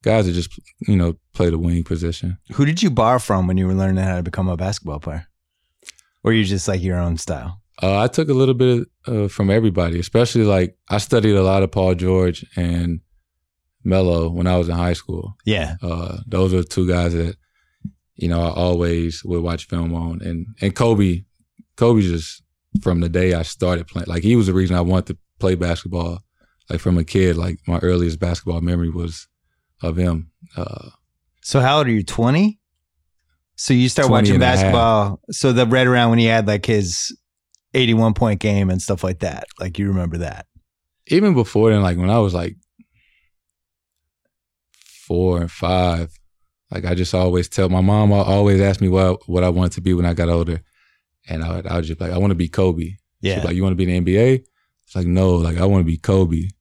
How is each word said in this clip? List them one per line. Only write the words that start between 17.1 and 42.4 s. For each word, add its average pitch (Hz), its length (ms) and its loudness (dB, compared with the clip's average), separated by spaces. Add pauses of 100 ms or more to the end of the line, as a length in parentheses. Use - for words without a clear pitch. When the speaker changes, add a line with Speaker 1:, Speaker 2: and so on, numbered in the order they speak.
Speaker 1:
that, 85 220 -4 (800)
you - 120 -6
know, 85 140 0
I 85 100 0
always 85 720 -2
would 87 180 -4
watch 85 260 -6
film 85 260 -4
on. 85 280 -6
And, 82 240 -8 (160)
and 98 140 -2
Kobe, 101 480 2 (540)
Kobe 117 240 4
just, 85 420 -4 (380)
from 87 180 0
the 85 100 0
day 90 240 2
I 82 100 -2
started 90 440 -4
playing, 87 200 -10
like, 85 160 -4
he 113 120 4
was 107 120 4
the 92 60 0
reason 90 220 2
I 90 60 2
wanted 90 320 0
to - 40 -10 (220)
play 92 160 0
basketball. 87 640 -4 (500)
Like, 85 120 -4
from 90 160 0
a 82 80 0
kid, 92 320 2
like, 85 300 -6
my 85 120 -2
earliest 87 400 0
basketball 85 420 -4
memory 87 280 -2
was 85 380 -10 (540)
of 85 160 -4
him. 85 340 -2 (240)
Uh, - 360 -12 (500)
Speaker 2:
So - 180 -2
how 135 200 2
old 143 80 0
are 120 40 0
you, 104 120 0
twenty? 160 560 0 (960)
So - 160 -2
you 123 160 4
start 139 180 0
Speaker 1:
Twenty 104 220 4
Speaker 2:
watching 95 60 4
Speaker 1:
and 127 80 4
a - 20 4
half. 127 100 2
Speaker 2:
basketball, 101 640 2 (120)
so 131 200 0
the, 123 140 4
right 127 220 2
around 120 240 4
when 117 80 4
he 113 60 4
had, 113 220 2
like, 104 180 -2
his 101 480 -2 (600)
eighty-one 113 400 2
point 107 260 0
game 101 300 0
and 92 120 -2
stuff - 220 -4
like 92 160 -4
that. - 260 -8 (140)
Like, 90 200 -8
you 101 100 -2
remember 87 300 -2
that? - 260 -10 (600)
Speaker 1:
Even 190 260 4
before 110 380 2
then, 104 100 4
like, 90 160 2
when 90 140 0
I 117 80 4
was, 98 140 2
like, 87 220 -6 (2500)